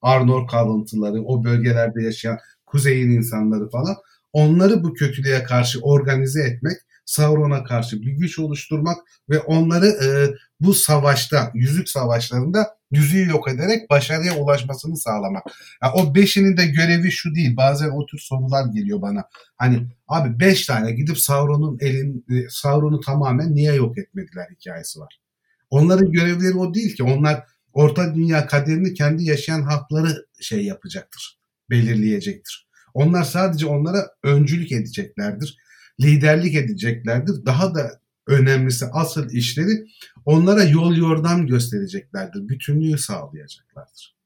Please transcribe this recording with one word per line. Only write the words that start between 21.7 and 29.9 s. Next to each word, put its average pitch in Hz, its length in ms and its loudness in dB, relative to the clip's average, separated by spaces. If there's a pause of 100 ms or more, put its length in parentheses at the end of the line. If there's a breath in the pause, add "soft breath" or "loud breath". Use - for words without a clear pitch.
elin-, 135 480 -4
e, 123 200 -2
Sauron'u 151 500 0
tamamen 143 560 0
niye 147 180 2
yok 120 240 0
etmediler 180 500 -12 (120)
hikayesi - 400 -14
var. - 200 -20 (500)
Onların 170 420 4
görevleri 175 420 2
o 180 200 -2
değil 214 220 -2
ki. 135 80 -4
Onlar 147 400 0 (300 soft breath)
Orta 151 420 2
Dünya 160 320 0
kaderini 160 460 0
kendi 156 300 -2
yaşayan 156 380 -2
halkları 151 640 -2 (160)